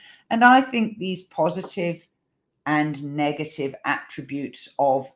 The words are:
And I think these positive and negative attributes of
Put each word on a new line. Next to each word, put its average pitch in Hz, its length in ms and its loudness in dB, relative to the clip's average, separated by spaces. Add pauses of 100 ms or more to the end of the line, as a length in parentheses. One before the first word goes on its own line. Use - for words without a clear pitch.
(300)
And 226 160 6
I 254 160 10
think 240 360 -2
these 185 260 -6
positive 175 840 -4 (580)
and 151 380 0
negative 147 720 -4 (100)
attributes 139 840 -8 (100)
of 139 360 0